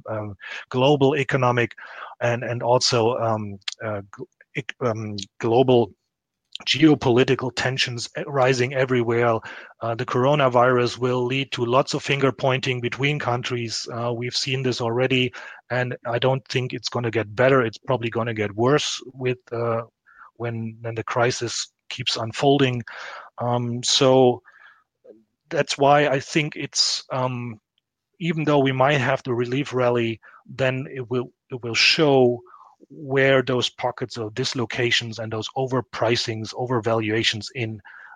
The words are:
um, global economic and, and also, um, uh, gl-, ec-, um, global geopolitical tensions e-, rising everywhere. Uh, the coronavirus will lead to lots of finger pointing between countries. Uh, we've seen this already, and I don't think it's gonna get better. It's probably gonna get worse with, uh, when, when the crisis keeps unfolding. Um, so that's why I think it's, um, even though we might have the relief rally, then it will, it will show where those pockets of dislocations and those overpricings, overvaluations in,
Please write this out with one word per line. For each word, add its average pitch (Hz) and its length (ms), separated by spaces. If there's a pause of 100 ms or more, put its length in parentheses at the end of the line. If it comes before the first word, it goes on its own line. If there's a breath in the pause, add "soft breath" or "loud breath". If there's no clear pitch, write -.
(100)
um, 104 260 (320 loud breath)
global 135 480
economic 123 580 (460 loud breath)
and, 120 220
and 120 180
also, 123 580
um, 107 400 (260)
uh, 107 260
gl-, - 160 (300)
ec-, - 240
um, 110 360 (220)
global 123 540 (760)
geopolitical 131 880
tensions 127 600
e-, 151 120
rising 131 460
everywhere. 120 640 (420 loud breath)
Uh, 117 160
the 117 100
coronavirus 127 920
will 123 260
lead 131 260
to 123 140
lots 127 300
of 147 80
finger 139 280
pointing 131 500
between 139 380
countries. 120 720
Uh, 120 200
we've 120 240
seen 135 260
this 127 180
already, 127 520 (380 loud breath)
and 123 260 (100)
I 117 140
don't 131 260
think 127 260
it's 113 160
gonna 120 220
get 107 240
better. 131 280
It's 113 160
probably 117 320
gonna 113 240
get 104 200
worse 127 520
with, 127 320 (120)
uh, 117 320 (540 loud breath)
when, 113 460
when 117 120
the 113 80
crisis - 720 (160)
keeps - 280
unfolding. 127 680 (540 loud breath)
Um, 120 440
so 131 580 (1080 soft breath)
that's 147 280
why 143 300
I 135 140
think 151 340
it's, - 560
um, 123 500 (600)
even 165 240
though 147 160
we 135 120
might 131 280
have 131 240
the 127 100
relief 123 400
rally, 120 460 (260 loud breath)
then 131 480
it 123 160
will, 123 220 (180)
it 127 140
will 117 100
show 131 680 (500 loud breath)
where 135 520
those 123 280
pockets - 480
of 107 160
dislocations 120 840
and 110 140
those 110 240
overpricings, 120 1000
overvaluations 113 1000
in, 110 260 (360 loud breath)